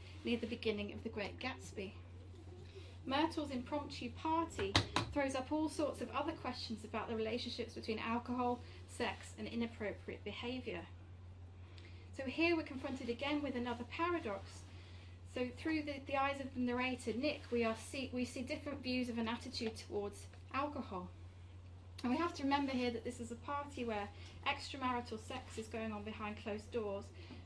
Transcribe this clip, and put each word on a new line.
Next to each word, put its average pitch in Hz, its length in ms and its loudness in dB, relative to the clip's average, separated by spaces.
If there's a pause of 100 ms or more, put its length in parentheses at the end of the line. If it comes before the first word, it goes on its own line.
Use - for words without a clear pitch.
(240)
near 233 140 6
the 233 100 0
beginning 208 460 0
of - 100 -6
The 226 60 -2
Great 208 300 -2
Gatsby. 208 520 -4 (1120)
Myrtle's 294 460 4
impromptu 254 600 -2
party 320 600 4 (400)
throws 269 220 4
up 262 160 0
all 311 180 4
sorts - 320 0
of 233 100 -4
other 294 200 0
questions 247 520 -4
about 214 240 -2
the 233 80 0
relationships 226 580 -2
between - 260 -2
alcohol, 247 600 2 (280)
sex, - 400 -2 (100)
and 214 100 -4
inappropriate 214 760 -2
behaviour. 233 580 -2 (1400)
So 269 60 -2
here 320 320 6
we're 320 80 4
confronted 262 460 -2
again 285 340 2
with 254 120 2
another 240 360 0
paradox. 320 580 2 (840)
So 254 120 2 (100)
through 311 260 2
the, 294 120 -2 (120)
the 269 80 2
eyes 277 240 6
of 262 160 -2
the 247 60 4
narrator, 247 540 4
Nick, 269 360 2
we, 240 120 6
are 226 120 4 (160)
see, 269 220 -2
we 247 120 2
see 262 160 -2
different 285 400 -2
views 254 280 2
of 226 80 -2
an 233 100 2
attitude 233 480 0
towards 202 500 -4 (280)
alcohol. 262 560 0 (960)
And 247 80 6
we 320 60 6
have 339 160 4
to 285 80 -2
remember 277 280 6
here 247 200 4
that 226 120 0
this 247 160 -2
is 233 120 -4
a 233 40 -6
party 285 480 -2
where 208 240 2 (400)
extramarital 254 800 0
sex 254 300 -6
is 220 100 -2
going 226 240 -2
on 208 120 -4
behind 214 400 -4
closed 214 280 -2
doors, 208 340 0 (400)